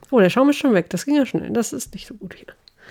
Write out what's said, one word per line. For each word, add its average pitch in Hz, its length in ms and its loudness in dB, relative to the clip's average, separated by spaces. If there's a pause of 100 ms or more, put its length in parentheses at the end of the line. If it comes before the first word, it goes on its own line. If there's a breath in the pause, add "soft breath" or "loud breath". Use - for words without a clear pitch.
Oh, 254 100 2
der 185 120 6
Schaum 269 180 4
ist 285 80 2
schon 262 160 0
weg. 175 160 0
Das - 160 -6
ging 285 100 0
ja 277 120 2
schnell. - 240 -6
Das 220 220 -4
ist - 200 -12
nicht - 140 -16
so - 80 -18
gut 196 180 -16
hier. - 140 -20 (440 loud breath)